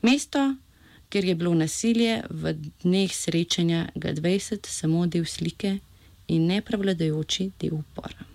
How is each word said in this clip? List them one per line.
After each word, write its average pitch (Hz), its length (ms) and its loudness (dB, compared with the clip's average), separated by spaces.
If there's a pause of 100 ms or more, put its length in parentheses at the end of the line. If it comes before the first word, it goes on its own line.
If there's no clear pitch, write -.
Mesto, 277 400 2 (680)
kjer 202 160 0
je 180 100 2
bilo 170 200 2
nasilje 226 760 2
v 160 240 -4 (280)
dneh 185 320 2
srečanja 170 800 0
G 151 260 -4
dvajset 196 460 -2
samo 165 400 0
del 170 180 0
slike 196 540 -4 (500)
in 165 180 2
neprevladujoči 185 1040 0 (100)
del 156 200 -2
upora. - 540 -14